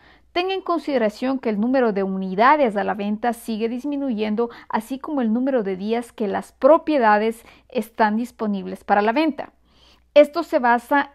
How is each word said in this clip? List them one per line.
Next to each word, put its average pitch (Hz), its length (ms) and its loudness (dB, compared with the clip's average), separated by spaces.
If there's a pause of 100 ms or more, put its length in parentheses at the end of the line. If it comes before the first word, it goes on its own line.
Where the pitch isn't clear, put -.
(340)
Ten 359 160 -2
en 381 120 -4
consideración 269 760 -2
que 240 100 -4
el 208 100 -2
número 247 320 0
de 196 120 -2
unidades 196 760 2
a 196 80 -2
la 190 80 -2
venta 214 400 -4
sigue 226 340 -6
disminuyendo, 240 840 -4 (200)
así 254 280 -6
como 294 220 -6
el 220 140 0
número 254 280 0
de 190 140 -4
días 220 380 -6
que 208 160 -4
las 190 240 -8
propiedades 240 920 2 (240)
están 214 480 -2
disponibles 202 680 -6
para 208 160 4
la 220 100 2
venta. 302 400 -2 (600)
Esto 294 300 6
se 311 160 -2
basa 247 560 0